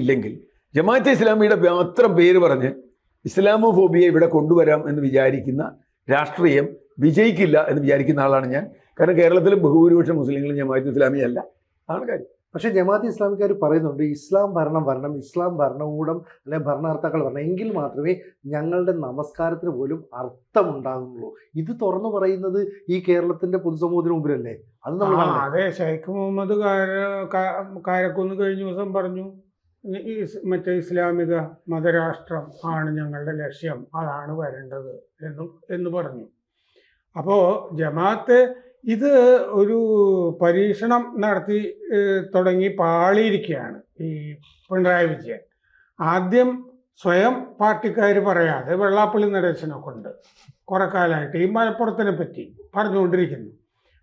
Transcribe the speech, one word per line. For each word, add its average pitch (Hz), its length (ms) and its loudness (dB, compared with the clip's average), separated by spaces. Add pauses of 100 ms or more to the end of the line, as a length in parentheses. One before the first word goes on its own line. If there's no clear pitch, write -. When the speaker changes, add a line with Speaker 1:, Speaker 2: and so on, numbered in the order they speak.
Speaker 1:
ഇല്ലെങ്കിൽ 123 320 0 (420)
ജമാഅത്തെ 226 420 4
ഇസ്ലാമിയുടെ 214 400 4 (120)
മാത്രം 175 500 2
പേര് 180 260 6
പറഞ്ഞ് 135 240 2 (560)
ഇസ്ലാമോഫോബിയ 196 840 4
ഇവിടെ 160 240 6
കൊണ്ടുവരാം 156 540 4
എന്ന് 147 120 -2
വിചാരിക്കുന്ന 135 640 0 (440)
രാഷ്ട്രീയം 143 580 2 (340)
വിജയിക്കില്ല 160 580 4 (120)
എന്ന് 151 160 0
വിചാരിക്കുന്ന 139 340 2
ആളാണ് 135 360 2
ഞാൻ. 151 80 -4 (360)
കാരണം 170 200 2
കേരളത്തിലെ 175 460 6
ബഹുഭൂരിപക്ഷം 165 560 6
മുസ്ലിങ്ങളും 139 400 -4
ജമാഅത്തെ 131 320 -2
ഇസ്ലാമി 139 340 2
അല്ല, 123 120 -4 (500)
അതാണ് 240 200 -6
കാര്യം. - 200 -8 (240)
Speaker 2:
പക്ഷേ 170 160 -4
ജമാഅത്തെ 196 420 0
ഇസ്ലാമിക്കാർ 202 400 -2 (100)
പറയുന്നുണ്ട്, 151 400 0 (140)
ഇസ്ലാം 196 380 0
ഭരണം 156 360 -2
വരണം, 135 280 -4
ഇസ്ലാം 175 400 -6
ഭരണകൂടം 151 600 -4 (280)
അല്ലെ 147 120 -6
ഭരണകർത്താക്കൾ 151 680 -4
വരണം, 131 140 -6
എങ്കിൽ 180 380 -6
മാത്രമേ 143 360 -4 (320)
ഞങ്ങളുടെ 170 480 -2 (120)
നമസ്കാരത്തിന് 165 720 -6
പോലും 135 220 -6 (220)
അർത്ഥമുണ്ടാകുന്നുള്ളൂ. 131 1080 -6 (320)
ഇത് 160 100 -8 (100)
തുറന്നു 202 360 -4
പറയുന്നത് 190 420 -2 (300)
ഈ 180 180 -2
കേരളത്തിന്റെ 175 500 0
പൊതുസമൂഹത്തിന് 170 560 -2
മുമ്പിലല്ലേ? 139 420 -4 (300)
അത് 143 160 -8
നമ്മൾ 190 140 2
Speaker 3:
ആ, 170 80 2
Speaker 2:
കാണണ്ടേ? 156 400 -2
Speaker 3:
അതെ, - 0 - (140)
ഷെയ്ഖ് 160 400 -6
മുഹമ്മദ് 196 460 -4
കാര-, 196 720 -2
കാ-, 190 540 -4
കാരക്കുന്ന് 185 540 -2
കഴിഞ്ഞ 196 240 -4
ദിവസം 190 320 -8
പറഞ്ഞു, 185 280 -6 (580)
"ഈ 208 300 -10 (120)
ഇസ്-, 208 160 -14 (100)
മറ്റേ 180 220 -4 (100)
ഇസ്ലാമിക 175 500 -2 (400)
മതരാഷ്ട്രം 165 720 -2 (280)
ആണ് 156 160 -4 (100)
ഞങ്ങളുടെ 147 340 -8 (100)
ലക്ഷ്യം, 143 360 -10 (220)
അതാണ് 147 400 -8
വരേണ്ടത്" 135 520 -12 (340)
എന്നും, 156 220 -14 (260)
എന്ന് 175 140 -6
പറഞ്ഞു. 139 380 -8 (920)
അപ്പോ 190 180 0 (440)
ജമാഅത്ത് 190 560 2 (560)
ഇത് 254 180 0 (480)
ഒരു 208 180 4 (640)
പരീക്ഷണം 202 600 2 (220)
നടത്തി, 208 360 0 (360)
ഏഹ്, 196 260 2 (140)
തുടങ്ങി 185 340 2 (100)
പാളിയിരിക്കുകയാണ് 175 960 0 (300)
ഈ - 20 -6 (600)
പിണറായി 180 420 2
വിജയൻ. 113 300 -10 (580)
ആദ്യം 185 500 2 (520)
സ്വയം 196 340 2 (240)
പാർട്ടിക്കാര് 202 720 2
പറയാതെ 160 520 0
വെള്ളാപ്പള്ളി 208 540 2
നടേശനെ 160 500 -2
കൊണ്ട് 117 240 -16 (600)
കുറെ 190 240 0
കാലമായിട്ട് 165 420 -2
ഈ 175 100 2 (100)
മലപ്പുറത്തിനെ 220 600 -2
പറ്റി - 280 -10 (300)
പറഞ്ഞുകൊണ്ടിരിക്കുന്നു. 180 760 -2 (500)